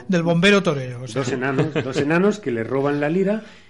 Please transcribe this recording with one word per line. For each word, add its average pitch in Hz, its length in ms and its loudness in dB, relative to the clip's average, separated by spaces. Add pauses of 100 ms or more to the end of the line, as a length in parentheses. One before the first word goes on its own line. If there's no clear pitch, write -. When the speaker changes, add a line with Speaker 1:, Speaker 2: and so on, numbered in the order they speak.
Speaker 1:
del 175 160 2
bombero 180 400 4
torero, 131 420 -4
o 131 40 -12
sea. 123 140 -2
Speaker 2:
Dos 127 100 -4
enanos, 135 400 0
dos 135 240 -4
enanos 175 440 2
que 135 100 -4
le 113 120 -2
roban 139 380 0
la 147 80 0
lira 196 340 0 (280)